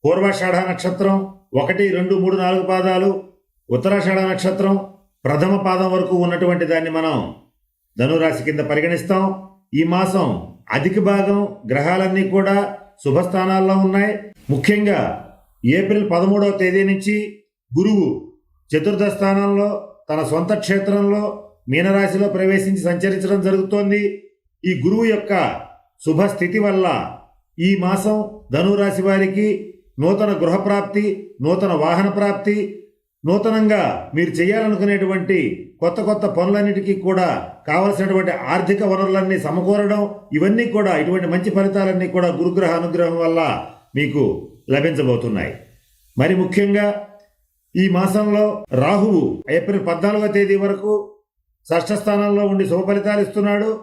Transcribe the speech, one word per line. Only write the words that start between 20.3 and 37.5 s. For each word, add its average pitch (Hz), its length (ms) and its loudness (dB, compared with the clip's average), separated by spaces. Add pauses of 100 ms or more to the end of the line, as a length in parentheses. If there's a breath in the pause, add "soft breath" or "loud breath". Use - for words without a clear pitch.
క్షేత్రంలో 202 680 0 (460)
మీనరాశిలో 190 580 2
ప్రవేశించి 190 540 0
సంచరించడం 190 600 0
జరుగుతోంది. 196 640 0 (600)
ఈ 170 200 0
గురువు 220 200 2
యొక్క 214 280 0 (720)
శుభస్థితి 180 540 0
వల్ల 190 280 2 (720)
ఈ 190 200 2
మాసం 196 500 0 (240)
ధనురాశి 196 480 2
వారికి 196 680 0 (300)
నూతన 196 320 2 (120)
గృహప్రాప్తి, 202 600 0 (380)
నూతన 185 320 0
వాహన 175 360 2
ప్రాప్తి, 202 460 0 (720)
నూతనంగా 208 880 0
మీరు 165 140 0
చేయాలనుకునేటువంటి 190 1080 0 (420)
కొత్త 254 220 0
కొత్త 208 240 0
పనులన్నిటికీ 196 680 0
కూడా 180 580 -2 (160)